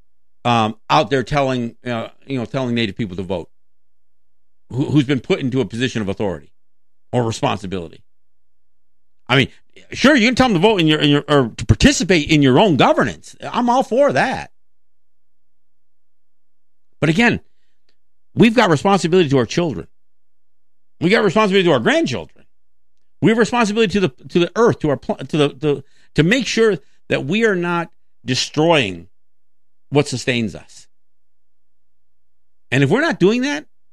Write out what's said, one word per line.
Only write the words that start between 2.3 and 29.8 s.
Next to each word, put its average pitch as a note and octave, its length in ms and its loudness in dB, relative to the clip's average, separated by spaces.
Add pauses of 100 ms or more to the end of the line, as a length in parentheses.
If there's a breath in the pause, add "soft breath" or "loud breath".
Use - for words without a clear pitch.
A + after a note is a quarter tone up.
know, A#2 60 -6
telling B2+ 300 -6
Native A2+ 220 -2
people F#2 200 -8
to G2 60 -8
vote F2 280 -8 (1200)
who, C3+ 200 -4
who's C#3+ 140 2
been B2+ 160 -2
put - 200 -4
into C3 200 -2
a B2 40 -2
position A#2 360 -6
of G2 80 -6
authority F#2+ 440 -8 (600)
or B2 120 -2
responsibility. G2 800 -6 (1300)
I B2 80 2
mean, C3+ 120 2 (440 soft breath)
sure, D4 240 4
you A3 100 2
can B3+ 80 0
tell B3+ 140 2
them A3 60 0
to D#3+ 60 0
vote G3+ 200 2
in D#3+ 60 2
your, D3+ 140 2
in D3+ 100 2
your, C#3+ 180 2
or C#3 280 2
to - 100 -10
participate F3 640 2
in D3+ 120 4
your C3 160 6
own F#3 180 4
governance. F3 640 0
I'm A#3+ 300 -4
all B3+ 120 2
for C#4 300 0
that. D3+ 400 -2 (2500)
But D3 80 0
again, F3 320 0 (960)
we've A3 200 4
got A3 160 2
responsibility F3 580 2
to C3+ 100 2
our A#2+ 80 0
children. C3+ 420 -6 (1120)
We F3 100 0
got A3+ 140 2
responsibility G3 440 2
to E3 40 4
our B2+ 80 2
grandchildren. C3 680 -2 (760)
We E3 100 4
have A3+ 80 2
responsibility A3+ 560 0
to G3+ 60 0
the, F3+ 80 2 (200)
to - 100 -2
the F3 180 0
earth, A3 240 2
to D3+ 100 -2
our C3+ 60 -2
pl-, - 200 -8
to C#3+ 200 -8
the, D3 120 2
the, C#3+ 360 -4 (300)
to D3+ 80 4
make G#3 240 0
sure A3 320 0 (300)
that C3+ 160 -2
we G3+ 200 -2
are G#3+ 100 0
not F3 360 -4 (340)
destroying B2+ 840 -2 (840)